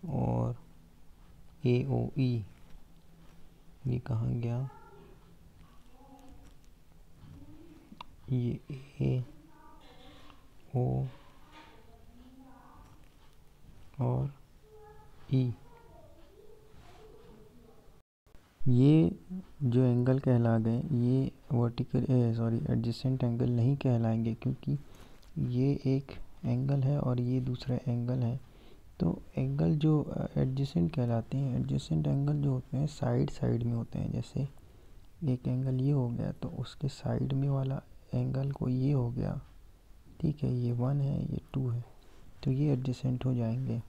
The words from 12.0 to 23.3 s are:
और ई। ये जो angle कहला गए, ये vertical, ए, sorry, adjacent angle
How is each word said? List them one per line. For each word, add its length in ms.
और 320
ई। 200
ये 500
जो 200
angle 360
कहला 380
गए, 240
ये 400
vertical, 580
ए, 240
sorry, 240
adjacent 540
angle 260